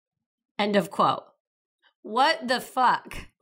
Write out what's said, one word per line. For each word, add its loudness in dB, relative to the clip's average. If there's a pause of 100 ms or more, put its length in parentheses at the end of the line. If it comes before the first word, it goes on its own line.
(600)
End 2
of 0
quote. 0 (800)
What 0
the 0
fuck, -2 (260)